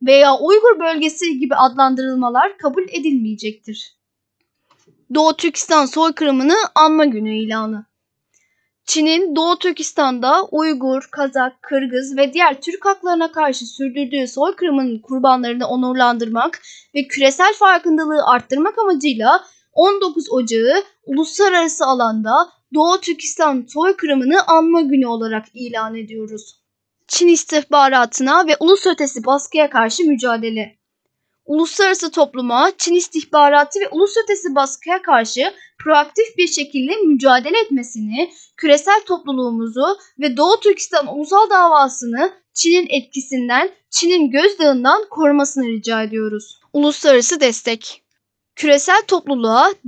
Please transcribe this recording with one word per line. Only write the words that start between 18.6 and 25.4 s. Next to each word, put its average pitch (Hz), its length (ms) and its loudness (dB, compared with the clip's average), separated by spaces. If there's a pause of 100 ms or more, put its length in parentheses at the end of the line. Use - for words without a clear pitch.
amacıyla 294 640 0 (280)
on 392 280 2
dokuz 339 320 -6
Ocağı 247 520 0 (200)
uluslararası 330 840 -2
alanda 240 640 0 (240)
Doğu 339 260 2
Türkistan 302 680 -4
soykırımını 311 800 0
anma 330 340 2
günü 269 260 0
olarak 220 480 -6